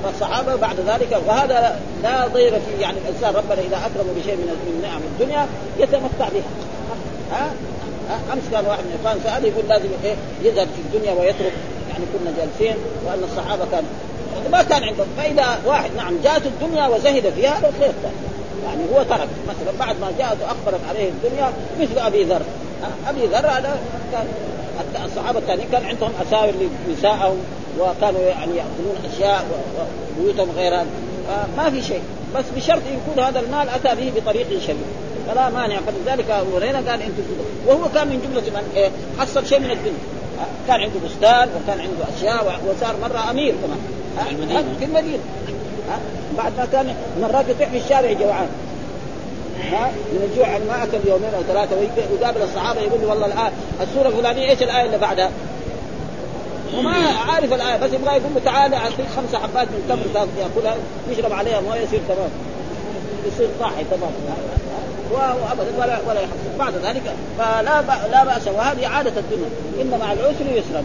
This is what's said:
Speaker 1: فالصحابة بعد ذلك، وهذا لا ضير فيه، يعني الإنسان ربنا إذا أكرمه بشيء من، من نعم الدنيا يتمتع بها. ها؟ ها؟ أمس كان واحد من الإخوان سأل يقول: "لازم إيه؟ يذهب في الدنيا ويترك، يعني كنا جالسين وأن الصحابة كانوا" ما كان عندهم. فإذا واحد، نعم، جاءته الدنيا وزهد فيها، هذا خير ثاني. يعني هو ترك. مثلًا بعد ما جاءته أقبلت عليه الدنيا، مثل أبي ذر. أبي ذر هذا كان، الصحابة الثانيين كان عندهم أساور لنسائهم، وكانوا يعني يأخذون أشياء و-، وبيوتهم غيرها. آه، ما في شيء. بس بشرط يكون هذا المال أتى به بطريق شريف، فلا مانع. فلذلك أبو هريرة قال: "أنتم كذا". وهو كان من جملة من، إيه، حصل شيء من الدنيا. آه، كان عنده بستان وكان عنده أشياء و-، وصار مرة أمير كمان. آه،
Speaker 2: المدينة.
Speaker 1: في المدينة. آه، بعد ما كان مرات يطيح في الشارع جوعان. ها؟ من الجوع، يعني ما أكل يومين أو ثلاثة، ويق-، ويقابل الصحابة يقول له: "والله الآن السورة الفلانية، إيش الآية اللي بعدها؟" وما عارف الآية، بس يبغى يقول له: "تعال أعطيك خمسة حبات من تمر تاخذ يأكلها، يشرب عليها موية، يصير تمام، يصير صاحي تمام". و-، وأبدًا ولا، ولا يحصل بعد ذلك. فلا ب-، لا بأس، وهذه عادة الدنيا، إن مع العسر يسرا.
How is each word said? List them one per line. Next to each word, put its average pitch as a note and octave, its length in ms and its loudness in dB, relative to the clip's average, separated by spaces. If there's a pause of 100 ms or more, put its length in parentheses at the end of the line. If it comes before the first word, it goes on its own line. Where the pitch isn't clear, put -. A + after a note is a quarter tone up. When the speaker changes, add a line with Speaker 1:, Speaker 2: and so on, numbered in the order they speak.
Speaker 1:
فالصحابة G#3+ 520 -2
بعد G#3 200 0 (120)
ذلك، A3+ 400 2
وهذا A#3 520 4 (240)
لا B3 240 2
ضير B3 240 6
فيه، G#3 300 0
يعني G3+ 160 0
الإنسان F#3+ 380 -2
ربنا G#3 260 2
إذا F3+ 160 0
أكرمه G3 400 -2
بشيء G3 180 -2
من، F3 120 -2
من E3 340 -4
نعم E3+ 200 -6 (120)
الدنيا C#4+ 340 2 (320)
يتمتع C4 540 2
بها. G3 180 -2 (800)
ها؟ C4+ 200 -2 (580)
ها؟ A3+ 240 -4
أمس C4 80 -2 (100)
كان G#3+ 140 2
واحد G3+ 140 0
من F3 160 -6
الإخوان G#3+ 280 0
سأل A#3 220 0
يقول: G#3+ 240 2
"لازم G3+ 200 4 (140)
إيه؟ G#3 120 0 (280)
يذهب F#4 320 4
في - 60 -8
الدنيا G#3 320 0
ويترك، F#3 400 2 (360)
يعني F3 240 -4
كنا F3 240 -2
جالسين G#3+ 400 0 (280)
وأن F#3 180 -2
الصحابة F#3 480 -2
كانوا" D#3+ 180 0 (640)
ما F4 120 8
كان C#4+ 200 4
عندهم. G3 240 -2 (100)
فإذا C#4 480 2
واحد، C4 320 4
نعم، F3+ 160 -2 (100)
جاءته C#4+ 240 4
الدنيا D4+ 400 0
وزهد A#3 480 4
فيها، C4 240 4
هذا - 200 4
خير - 120 6 (120)
ثاني. - 120 -4 (500)
يعني - 160 -2 (140)
هو C5+ 80 8
ترك. D#3 240 0 (200)
مثلًا F#3 320 -4
بعد A3+ 220 0
ما F#3+ 180 -2
جاءته A3+ 260 0
أقبلت G3 440 -2
عليه G3 200 0
الدنيا، B3+ 440 0 (260)
مثل C4 200 2
أبي G#3+ 240 4
ذر. E3+ 180 2 (680)
أبي C#4 180 0
ذر A3+ 220 4
هذا C4+ 320 0 (320)
كان، A3+ 160 -2 (800)
الصحابة A3 340 0
الثانيين G#3 320 -2
كان B3 140 2
عندهم A3+ 260 -2 (160)
أساور G#3+ 260 4 (340)
لنسائهم، F#3+ 500 2 (420)
وكانوا F#3 420 2
يعني E3+ 360 2
يأخذون F3 560 -4
أشياء G3 380 2
و-، - 680 -6
وبيوتهم F#3+ 280 2 (100)
غيرها. F3 280 2 (440)
آه، G3+ 160 -2 (120)
ما D#4 120 4
في C4+ 120 -2
شيء. G3+ 200 -2 (340)
بس C4 80 0 (120)
بشرط - 260 2
يكون C4 420 -2
هذا B3+ 160 2
المال C4 300 -2
أتى B3 260 2
به B3+ 200 -2
بطريق G#3+ 340 0
شريف، - 280 -2 (500)
فلا B3+ 220 2
مانع. A3+ 300 -2
فلذلك G#3 500 -2
أبو F#3+ 280 2
هريرة A#3+ 200 0
قال: A#3 240 -2
"أنتم G#3 140 -6
كذا". G#3 300 -4 (220)
وهو D4+ 260 6
كان D4 140 4
من C4 140 -2
جملة A3+ 400 -4
من، - 140 -6
إيه، G3 140 4 (300)
حصل C4 280 0
شيء C#4 120 6
من C4 120 -2
الدنيا. G#3+ 320 -4 (360)
آه، - 280 -6
كان A#3+ 140 4
عنده G3+ 240 -2
بستان A#3 440 6
وكان G3 300 -2
عنده E3 380 -4
أشياء G#3+ 260 2
و-، F#3+ 280 0
وصار A3 300 0
مرة A#3 300 -2
أمير C4+ 320 2
كمان. D3 160 -2 (400)
آه، C#3+ 120 -2
Speaker 2:
المدينة. D4+ 320 0 (160)
Speaker 1:
في C4+ 60 -2
المدينة. D#4 380 0 (680)
آه، G#3 80 -4 (380)
بعد A#3 200 0
ما B3 140 0
كان C4 240 2 (260)
مرات A#3+ 280 4
يطيح - 200 2
في B3+ 80 -2
الشارع B3 360 4
جوعان. G3 360 2 (1200)
ها؟ A#3 200 2 (200)
من G3 200 0
الجوع، A#3 160 6
يعني G3+ 180 0
ما A#3+ 180 0
أكل G#3+ 240 0
يومين G3 300 4
أو F3 100 0
ثلاثة، G3 280 2
ويق-، G3+ 360 0
ويقابل A3 300 2
الصحابة G3 400 0
يقول G#3+ 200 2
له: G#3+ 60 2
"والله G#3+ 180 2
الآن G3+ 260 0 (300)
السورة C4 260 2
الفلانية، A#3+ 420 2
إيش B3+ 140 6
الآية B3 220 4
اللي A3 120 0
بعدها؟" F#3 340 2 (1500)
وما D4+ 180 2 (320)
عارف D4+ 260 4
الآية، A#3+ 240 2
بس C4 160 2
يبغى C4 240 2
يقول C#4 180 0
له: B3+ 100 2
"تعال C4+ 280 6
أعطيك A#3 320 0 (100)
خمسة A3+ 240 -2
حبات A#3 280 0
من G#3 220 -4
تمر A3+ 240 2
تاخذ G3+ 140 2 (120)
يأكلها، G#3+ 360 0 (360)
يشرب A3 220 0
عليها G#3 280 2
موية، A3 180 -2
يصير G#3+ 280 0
تمام، F#3 220 0 (1000)
يصير A#3+ 200 2 (120)
صاحي E3+ 320 -2
تمام". F3+ 200 -2 (1000)
و-، - 20 0
وأبدًا B3 600 0
ولا، A#3+ 300 2
ولا G#3+ 120 2
يحصل - 400 -4
بعد B3+ 140 0
ذلك. G3+ 280 -2 (360)
فلا A3+ 440 4
ب-، G3+ 300 0
لا C4 120 10
بأس، A#3+ 240 2
وهذه B3 400 0
عادة B3+ 300 0
الدنيا، G3 320 -2 (320)
إن B3 180 0
مع G#3 140 0
العسر C4+ 380 2
يسرا. E3 340 0